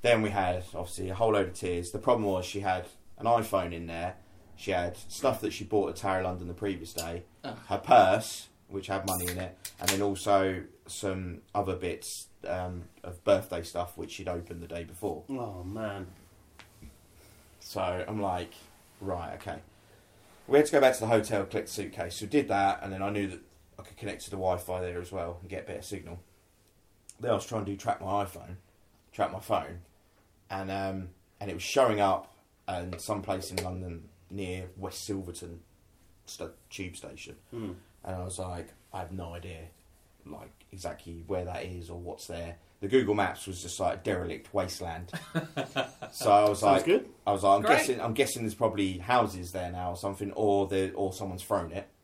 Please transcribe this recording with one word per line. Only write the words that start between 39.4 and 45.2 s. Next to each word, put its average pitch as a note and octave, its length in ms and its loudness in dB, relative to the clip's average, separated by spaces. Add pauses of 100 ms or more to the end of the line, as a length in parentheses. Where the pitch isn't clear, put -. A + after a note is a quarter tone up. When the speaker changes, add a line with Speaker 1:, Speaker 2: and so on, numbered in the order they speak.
Speaker 1:
like, - 460 -18
exactly E2+ 560 -12
where F#2 180 0
that F2 200 -6
is F2 240 -10
or E2+ 100 -10
what's F2 280 -10
there." E2+ 300 -8 (240)
The G2+ 60 -2
Google G#2+ 260 6
Maps G2 320 2
was F2+ 160 -8
just, - 180 -8
like, F2+ 240 0
derelict F2 500 -2
wasteland. F2+ 580 -4 (220)